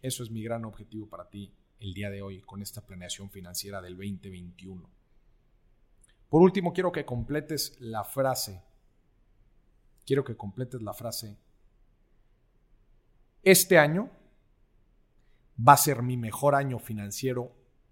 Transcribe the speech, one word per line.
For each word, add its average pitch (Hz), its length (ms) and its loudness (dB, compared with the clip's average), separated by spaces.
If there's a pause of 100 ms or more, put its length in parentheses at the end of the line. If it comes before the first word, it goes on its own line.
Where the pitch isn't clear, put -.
eso 123 200 -4
es 110 60 -12
mi 110 140 -8
gran 117 220 -6
objetivo 107 440 -14
para 87 180 -18
ti 101 240 -14 (280)
el 95 160 -10
día 101 160 -8
de 98 100 -10
hoy 98 200 -14
con 98 200 -14
esta - 240 -14
planeación 92 460 -14
financiera 95 500 -12
del 90 140 -14
veinte 98 340 -10
veintiuno. 90 580 -16 (1400)
Por 160 140 8
último, 185 280 6
quiero 175 200 -2
que 160 120 -6
completes 139 800 -6
la 110 220 -8
frase. 127 580 -2 (1400)
Quiero 135 180 2
que 117 140 -8
completes 120 460 -10
la 101 100 -8
frase. 110 440 -10 (2000)
"Este 185 360 8
año 165 320 4 (1500)
va 123 160 10
a 135 40 10
ser 123 260 2
mi 123 120 -2
mejor 123 380 0
año 139 240 0
financiero 117 760 -6 (400)